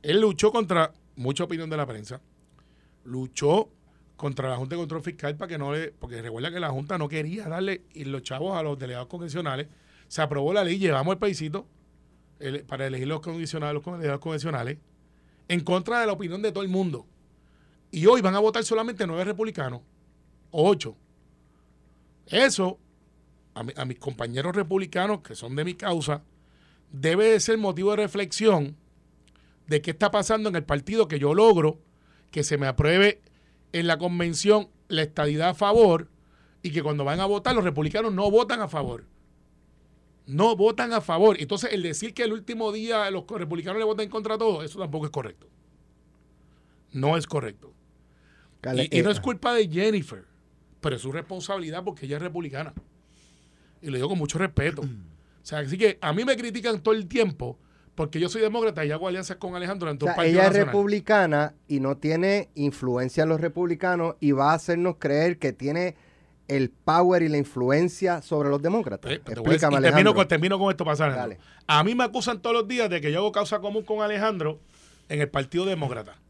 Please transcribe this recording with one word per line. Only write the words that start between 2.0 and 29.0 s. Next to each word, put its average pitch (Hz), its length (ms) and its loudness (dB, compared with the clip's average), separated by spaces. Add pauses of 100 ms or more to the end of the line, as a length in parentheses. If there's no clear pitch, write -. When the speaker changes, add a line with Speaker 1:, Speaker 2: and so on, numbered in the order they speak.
Speaker 1:
luchó 131 680 0 (460)
contra 135 340 -6
la 127 60 -4
Junta 131 200 -6
de 170 60 -6
Control 160 200 -8
Fiscal 151 340 -8
para 170 140 -12
que 170 80 -8
no 143 160 -6
le, 160 180 -6
porque 120 300 -14
recuerda 120 300 -8
que 175 80 -10
la 160 100 -4
Junta 143 280 -6
no 147 120 -4
quería 160 400 -6
darle 185 340 -4 (100)
y 151 120 -12
los 135 180 -6
chavos 165 340 -4
a 160 60 -4
los 143 160 -4
delegados 123 300 -10
congresionales. 151 580 -6 (400)
Se - 140 -4
aprobó 147 300 0
la 202 140 4
ley, 175 120 0
llevamos 165 360 2
el 185 60 -4
paisito, 156 480 -4 (720)
el, 143 260 -8
para 135 200 -6
elegir 131 220 -4
los 151 140 -4
condicionales, 160 520 -6 (120)
los 175 120 -10
delegados 147 220 -4
congresionales, 151 580 -6 (720)
en 175 140 0
contra 185 400 0
de 226 60 2
la 208 60 2
opinión 190 280 -6
de 214 100 0
todo 202 120 -6
el 190 60 -4
mundo. 185 380 -2 (840)
Y 156 160 0
hoy 247 140 8
van 190 140 2
a 202 40 2
votar 220 260 2
solamente 220 420 -2
nueve 165 160 -4
republicanos, 180 580 -6 (720)
o 165 180 4
ocho. 143 280 0 (1300)
Eso, 190 500 2 (760)
a 113 100 -10
mi, 127 120 -10
a 135 100 -6
mis 127 140 -8
compañeros 127 560 -6
republicanos, 190 680 -2
que - 140 -18
son 127 200 -10
de 151 100 -2
mi 180 100 -6
causa, 156 480 -2 (680)
debe 165 400 4
de 214 80 6
ser 220 180 2
motivo 190 340 0
de 208 60 0
reflexión 196 800 2 (920)